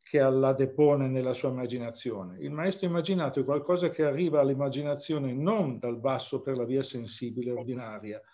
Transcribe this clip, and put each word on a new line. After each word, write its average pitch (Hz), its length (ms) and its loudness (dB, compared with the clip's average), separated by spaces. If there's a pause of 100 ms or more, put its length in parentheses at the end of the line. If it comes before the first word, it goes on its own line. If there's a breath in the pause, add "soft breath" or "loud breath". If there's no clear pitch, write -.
che - 200 2
Allah 135 320 6
depone 135 560 4
nella 127 260 0
sua 135 140 -2
immaginazione. 117 920 -6
Il 147 140 -8
maestro 185 340 -2
immaginato 170 540 0
è 123 40 0
qualcosa 156 440 2
che 156 160 0
arriva 151 340 2
all'immaginazione 139 920 0
non 147 480 0
dal 120 180 -4
basso 131 420 -2
per 135 160 -4
la 123 80 -2
via 131 200 0
sensibile 120 640 -8
ordinaria, 113 680 -8 (140)